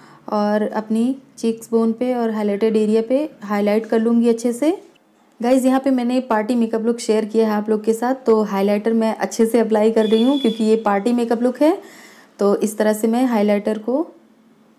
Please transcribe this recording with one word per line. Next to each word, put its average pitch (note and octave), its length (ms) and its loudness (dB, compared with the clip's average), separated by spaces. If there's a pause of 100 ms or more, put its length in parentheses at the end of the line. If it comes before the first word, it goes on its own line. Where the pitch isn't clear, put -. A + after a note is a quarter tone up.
(280)
और G#3 340 0
अपनी A3 540 -2 (220)
चीक्स A3+ 320 -4
बोन A3+ 220 2
पे B3 220 -4
और A#3 160 -2
हाइलाइटेड G#3+ 460 0
एरिया G#3+ 320 2
पे D4 220 -2 (120)
हाईलाइट G#3 440 0
कर A3+ 140 0
लूँगी A#3 280 2
अच्छे A#3 240 0
से। D4+ 300 -2 (600)
गाइस, B3 220 2
यहाँ C4 160 2
पे C4+ 100 -2
मैंने B3 300 0
पार्टी A3+ 340 -2
मेकअप A3+ 280 0
लुक A#3 160 -2
शेयर A3 260 0
किया A3 220 0
है G#3+ 60 0
आप G#3 160 -2
लोग G#3+ 160 -2
के A3+ 80 2
साथ, A#3+ 220 -2
तो A3+ 280 2
हाइलाइटर G#3 500 0
मैं A3 240 0
अच्छे A3+ 300 0
से A#3 120 0
अप्लाई G#3+ 320 2
कर A3 160 2
रही A3 160 2
हूँ C#4 160 2
क्योंकि A3+ 260 0
ये A3 120 4
पार्टी G#3 360 0
मेकअप A#3+ 300 0
लुक B3 200 0
है। E4+ 200 2 (560)
तो G3+ 180 2
इस - 220 -4
तरह G#3+ 140 2
से G#3+ 140 -2
मैं A#3 180 0
हाइलाइटर G#3 540 0
को B3 240 -2 (760)